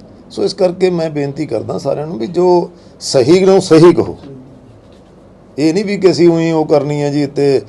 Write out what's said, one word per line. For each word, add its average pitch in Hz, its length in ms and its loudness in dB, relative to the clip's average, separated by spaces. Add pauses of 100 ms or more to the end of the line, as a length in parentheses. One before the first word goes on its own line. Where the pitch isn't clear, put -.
(300)
ਸੋ 208 140 -6
ਇਸ 196 100 -4
ਕਰਕੇ 185 360 -2
ਮੈਂ 165 200 -4
ਬੇਨਤੀ 143 360 -6
ਕਰਦਾ 110 320 -8
ਸਾਰਿਆਂ 147 280 -6
ਨੂੰ 175 120 -10
ਵੀ 226 80 -8
ਜੋ 175 440 0 (300)
ਸਹੀ 143 400 2
ਨੂੰ 190 220 4
ਸਹੀ 165 300 6
ਕਹੋ। 95 260 -4 (1400)
ਇਹ 160 160 0
ਨਹੀਂ 208 100 -2
ਵੀ 202 120 -4
ਕਿ 180 140 4
ਅਸੀਂ 165 180 2
ਉਈਂ 165 240 0
ਉਹ 156 140 0
ਕਰਨੀ 147 360 -2
ਹੈ 143 80 -2
ਜੀ 143 120 -2
ਇੱਥੇ। 139 460 0